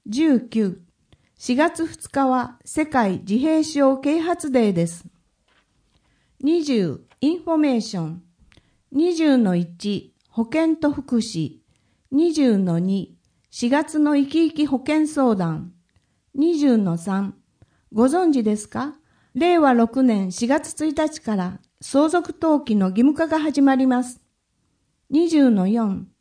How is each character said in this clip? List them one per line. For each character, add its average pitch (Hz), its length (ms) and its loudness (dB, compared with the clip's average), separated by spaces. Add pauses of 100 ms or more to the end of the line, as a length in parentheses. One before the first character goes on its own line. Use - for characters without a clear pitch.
十 262 340 2
九、 202 420 -4 (540)
四 - 180 -4
月 320 320 0
二 - 220 -16
日 277 180 0
は 254 380 -2
世 302 220 -4
界 220 320 0
自 180 160 -4
閉 311 280 0
症 277 360 0
啓 285 220 -2
発 339 300 -4
デ 233 200 2
ー - 20 -2
で 170 140 0
す。 - 180 -14 (1400)
二 320 240 0
十、 208 420 -2 (140)
イ 294 140 0
ン 349 60 -6
フ 330 120 -6
ォ 320 60 0
メ 285 180 2
ー 226 40 0
シ 208 180 -8
ョ 165 60 -4
ン。 165 180 -10 (680)
二 330 240 0
十 311 220 2
の 208 180 2
一、 175 600 -6 (160)
保 226 160 -4
健 320 300 0
と 302 140 0
福 269 280 -4
祉。 175 400 -6 (520)
二 320 220 2
十 262 240 2
の 180 220 0
二、 190 400 -4 (320)
四 - 180 -4
月 311 300 0
の 294 180 2
生 277 140 0
き 320 180 2
生 311 60 -6
き 302 120 0
保 269 140 -2
健 302 280 0
相 262 280 2
談。 165 380 -6 (600)
二 320 220 0
十 277 220 2
の 180 180 0
三、 190 380 -6 (580)
ご 226 140 2
存 330 260 2
知 262 100 0
で 214 140 0
す 208 120 -12
か？ 269 260 -10 (400)
令 339 240 2
和 277 160 4
六 233 280 2
年 202 300 2
四 233 140 -4
月 294 260 -2
一 311 200 -4
日 311 280 -4
か 214 160 -4
ら 185 240 -6 (200)
相 294 280 2
続 339 320 -2
登 302 240 0
記 226 100 -2
の 190 140 2
義 185 120 -2
務 277 140 4
化 330 140 -2
が 320 100 0
始 294 240 0
ま 277 120 4
り 262 120 2
ま 254 160 0
す。 - 180 -12 (880)
二 330 180 2
十 285 220 4
の 190 180 2
四、 202 400 -2 (120)